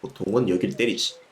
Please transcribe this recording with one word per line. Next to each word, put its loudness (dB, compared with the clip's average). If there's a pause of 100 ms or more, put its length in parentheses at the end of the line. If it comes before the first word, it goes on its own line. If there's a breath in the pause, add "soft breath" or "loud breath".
보통은 0
여기를 0
때리지. 0 (180)